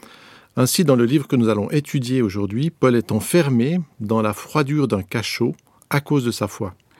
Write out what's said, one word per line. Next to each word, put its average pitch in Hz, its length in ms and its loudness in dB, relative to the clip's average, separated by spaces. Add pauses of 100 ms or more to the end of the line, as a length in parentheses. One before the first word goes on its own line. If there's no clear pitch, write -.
(580)
Ainsi, 127 260 2
dans 139 120 6
le 120 100 4
livre 131 220 0
que - 80 0
nous 117 140 4
allons 104 220 0
étudier 131 500 -2
aujourd'hui, 104 480 -2
Paul 127 260 2
est 113 160 0
enfermé 135 680 2 (200)
dans 110 220 0
la 107 120 0
froidure 147 540 -2
d'un 104 160 -2
cachot - 520 -4 (340)
à 143 120 0
cause 143 220 -2
de 120 80 -2
sa 107 160 -4
foi. 98 280 -10 (240)